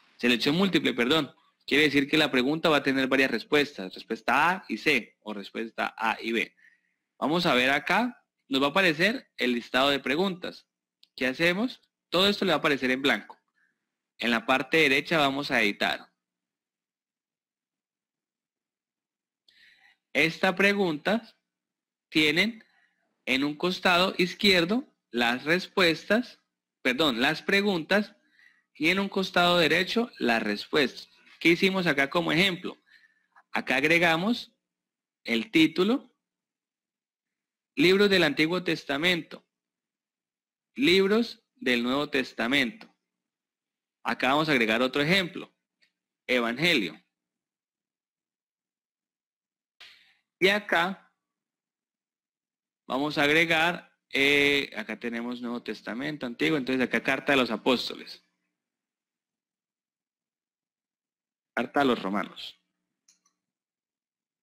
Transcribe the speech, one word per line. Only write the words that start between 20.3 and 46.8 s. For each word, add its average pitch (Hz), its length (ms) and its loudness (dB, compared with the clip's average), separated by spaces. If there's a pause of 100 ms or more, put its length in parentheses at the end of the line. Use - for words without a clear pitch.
pregunta 196 760 0 (760)
tienen 160 540 0 (600)
en 131 200 0
un 147 100 -2
costado 180 640 0
izquierdo 185 640 2 (260)
las 120 340 0
respuestas, 180 960 0 (420)
perdón, 127 380 0
las 151 200 0
preguntas, 196 760 0 (600)
y 156 140 -2
en 185 100 0
un 196 100 -2
costado 175 500 2
derecho 180 600 0
las 117 240 0
respuestas. 107 640 -4 (320)
¿Qué 160 80 0
hicimos 185 380 2
acá 139 240 0
como 165 200 -2
ejemplo? 175 480 -2 (720)
Acá 123 260 -2
agregamos 170 760 0 (720)
el 113 260 -4
título, 170 640 2 (1600)
libros 190 360 4
del 185 120 4
Antiguo 156 400 0
Testamento, 165 840 -4 (1300)
libros 190 680 2 (140)
del 123 260 -2
Nuevo 139 280 -2
Testamento. 123 840 -4 (1080)
Acá 127 240 -2
vamos 151 200 2
a 156 40 0
agregar 113 300 2
otro 131 200 0
ejemplo, 175 500 -2 (720)
Evangelio. 120 760 -2 (3500)